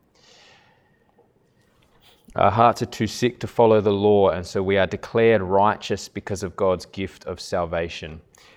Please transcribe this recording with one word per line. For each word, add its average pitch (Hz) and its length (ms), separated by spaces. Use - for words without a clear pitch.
Our 95 140
hearts 113 320
are 117 60
too - 180
sick 117 360
to 113 60
follow 110 320
the 101 140
law, 101 380
and 90 140
so 98 160
we 98 160
are 95 100
declared 113 560
righteous 98 640
because 101 320
of 92 160
God's 92 300
gift - 380
of 90 140
salvation. 85 800